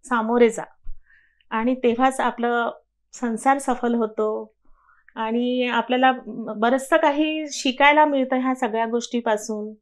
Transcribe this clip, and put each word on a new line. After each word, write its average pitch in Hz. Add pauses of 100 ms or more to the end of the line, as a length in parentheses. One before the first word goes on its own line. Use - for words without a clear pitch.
सामोरे 233
जा - (840)
आणि 226
तेव्हाच 254
आपलं 240 (420)
संसार 247
सफल 247
होतो 220 (600)
आणि 247
आपल्याला 254 (440)
बरंचसं 262
काही 311
शिकायला 285
मिळतं 269
ह्या 254
सगळ्या 226
गोष्टीपासून. 226